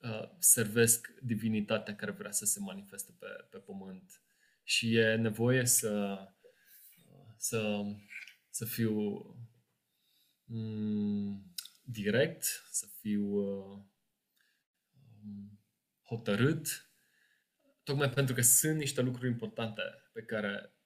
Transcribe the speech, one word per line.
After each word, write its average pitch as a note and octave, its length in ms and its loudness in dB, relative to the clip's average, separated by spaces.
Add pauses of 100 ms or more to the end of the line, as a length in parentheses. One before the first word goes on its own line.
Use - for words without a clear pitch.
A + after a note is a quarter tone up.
uh, A2 260 -6 (100)
servesc A2+ 840 4
divinitatea A2 720 0
care - 140 -6
vrea G#3 200 -10
să - 140 -4
se G3+ 160 -2
manifeste G3 580 -12
pe, - 80 -16 (240)
pe G2+ 80 -14
pământ. F#2+ 640 -16 (400)
Și A2+ 340 2
e A2 180 6
nevoie A#2 520 2
să, G#2 520 2 (1160)
să, G#2 460 0 (680)
să - 140 -6
fiu, G#2+ 600 0 (1200)
mm, G#2 1120 -2 (280)
direct, A#2 600 0 (260)
să - 160 -6 (140)
fiu, G#2 240 -2
uh, G2 540 -4 (2250)
hotărât, A#2+ 880 0 (920)
tocmai C#3 280 2
pentru C3 240 2
că C3 60 0
sunt D#3 360 4
niște C#3 240 -2
lucruri B2 300 0
importante A2 520 -4 (300)
pe A2+ 100 -12
care G#2 500 -4 (140)